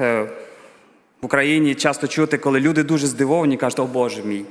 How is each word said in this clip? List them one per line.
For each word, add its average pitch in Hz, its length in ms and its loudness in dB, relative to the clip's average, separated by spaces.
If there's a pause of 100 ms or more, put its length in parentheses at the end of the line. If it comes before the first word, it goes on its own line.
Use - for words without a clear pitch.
е, 117 220 0 (1000)
в 131 40 -6
Україні 143 480 2
часто 139 340 -2
чути, 151 300 0
коли 135 220 2
люди 151 220 2
дуже 143 240 0
здивовані, 139 500 2
кажуть: 123 220 -2
«О 131 60 0
Боже 123 380 -2
мій», 101 280 -4